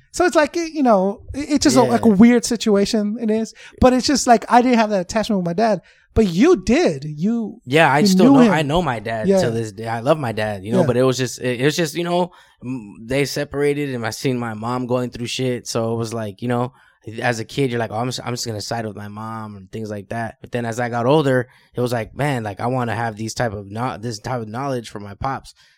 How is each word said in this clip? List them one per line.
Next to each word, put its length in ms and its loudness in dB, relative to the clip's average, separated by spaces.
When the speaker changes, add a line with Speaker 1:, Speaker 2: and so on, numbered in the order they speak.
Speaker 1:
So 120 2
it's 100 0
like, 200 2
you 280 -4
know, 400 2
it, 180 -8
it's 120 2
just 140 4
a, 40 8
Speaker 2:
Yeah. 80 2
Speaker 1:
like, 160 0
a 40 8
weird 360 8
situation 760 0
it 80 -2
is, 240 -2
but 120 6
it's 140 0
just 180 0
like, 240 4
I 120 6
didn't 180 4
have 120 2
that 100 0
attachment 380 -2
with 60 -2
my 80 -2
dad. 280 0
But 100 6
you 360 6
did. 420 2
You, 600 -4
Speaker 2:
Yeah, 280 6
I 60 4
Speaker 1:
you 80 4
Speaker 2:
still 180 6
Speaker 1:
knew 80 8
Speaker 2:
know, 140 8
Speaker 1:
him. 40 4
Speaker 2:
I 120 2
know 180 0
my 180 -2
dad 280 -4
Speaker 1:
Yeah. 160 2
Speaker 2:
to 80 0
this 200 -4
day. 160 -12
I 140 -6
love 180 2
my 140 -2
dad, 320 -4
you 80 -8
know, 80 4
Speaker 1:
Yeah. 60 2
Speaker 2:
but 100 2
it 60 4
was 140 2
just, 220 -6
it, 220 -4
it 40 2
was 120 2
just, 180 -2
you 80 -4
know, 280 -2
m-, 300 -10
they 180 -2
separated 720 -2
and 100 -6
I 40 -4
seen 280 -2
my 180 -6
mom 320 -4
going 240 -2
through 160 -8
shit. 400 -4
So 260 -2
it 40 -2
was 160 -4
like, 280 -8
you 60 -6
know, 260 -2
as 180 -2
a 60 -8
kid, 260 -2
you're 80 -2
like, 120 -4
"Oh, 40 -8
I'm 120 -4
just, 180 -6
I'm 80 -6
just 120 -8
gonna 140 -6
side 260 -8
with 120 -10
my 100 -14
mom," 480 -12
and 160 -20
things 180 -10
like 200 -10
that. 320 -8
But 100 -18
then 140 -4
as 120 -4
I 120 -2
got 160 -2
older, 420 2
it 60 -6
was 140 -2
like, 200 -6
"Man, 300 -4
like, 160 -8
I 80 -4
wanna 280 -2
have 200 -4
these 180 -8
type 200 -4
of 180 -12
kno-, 260 -6
this 220 -10
type 220 -8
of 80 -12
knowledge 400 -8
for 100 -14
my 140 -14
pops." 400 -8